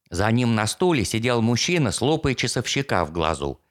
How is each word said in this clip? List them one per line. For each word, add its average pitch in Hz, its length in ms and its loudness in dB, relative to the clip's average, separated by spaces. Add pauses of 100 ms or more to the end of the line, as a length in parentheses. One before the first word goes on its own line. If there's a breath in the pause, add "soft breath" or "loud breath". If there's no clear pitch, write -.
За 98 220 0
ним 117 240 2
на 110 100 0
стуле 160 400 0
сидел 117 380 0
мужчина 120 480 2
с - 100 -4
лупой 143 320 0
часовщика 123 720 -2
в 76 60 -8
глазу. 78 600 -2